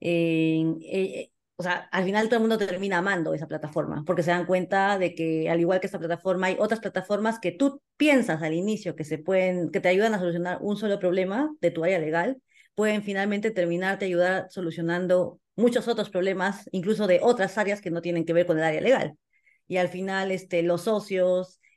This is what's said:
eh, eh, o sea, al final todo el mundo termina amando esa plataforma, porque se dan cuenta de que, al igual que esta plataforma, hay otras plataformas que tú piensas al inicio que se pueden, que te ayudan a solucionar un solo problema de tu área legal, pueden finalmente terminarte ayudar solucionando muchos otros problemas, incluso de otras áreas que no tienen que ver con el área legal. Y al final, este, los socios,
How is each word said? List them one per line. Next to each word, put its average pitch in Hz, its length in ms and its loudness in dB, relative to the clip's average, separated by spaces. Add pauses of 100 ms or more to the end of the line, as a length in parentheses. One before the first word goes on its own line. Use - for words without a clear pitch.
eh, 160 640 2 (200)
eh, - 480 -6 (260)
o 175 80 -8
sea, - 260 -4
al 185 140 0
final 208 220 2
todo 233 100 2
el 226 60 2
mundo 220 160 2
termina 190 400 -2
amando 175 360 0
esa 156 140 -6
plataforma, 156 580 -6
porque 175 160 2
se 160 80 0
dan 175 160 0
cuenta 196 500 2
de 180 200 -2
que, 160 340 0
al 165 80 2
igual 180 220 2
que 196 60 -2
esta 196 120 -8
plataforma, 175 480 -2
hay 185 140 0
otras 214 180 0
plataformas 214 640 -2
que 180 100 -2
tú 277 320 0 (140)
piensas 240 460 4
al 160 120 0
inicio 190 400 -2
que - 80 -8
se 147 160 -6
pueden, 180 540 0
que 190 80 -2
te 180 80 2
ayudan 208 260 4
a 190 60 -2
solucionar 175 400 -2
un 208 160 -2
solo 208 240 -2
problema 190 600 0
de 170 120 2
tu 165 100 -4
área 180 160 2
legal, 170 420 -2 (360)
pueden 214 260 0
finalmente 202 480 -2
terminarte 185 540 -2
ayudar 185 460 2
solucionando 175 880 0 (160)
muchos 240 320 2
otros 220 220 -2
problemas, 190 600 -2
incluso 185 380 0
de 180 140 6
otras 226 360 2
áreas 202 220 0
que 185 100 -6
no 170 120 -4
tienen 175 220 -2
que 170 100 0
ver 175 120 4
con 165 120 2
el 156 60 2
área 156 160 0
legal. 214 360 2 (500)
Y 185 120 -2
al 180 100 2
final, 190 420 -4
este, 180 320 -2
los 170 200 0
socios, 185 760 0 (180)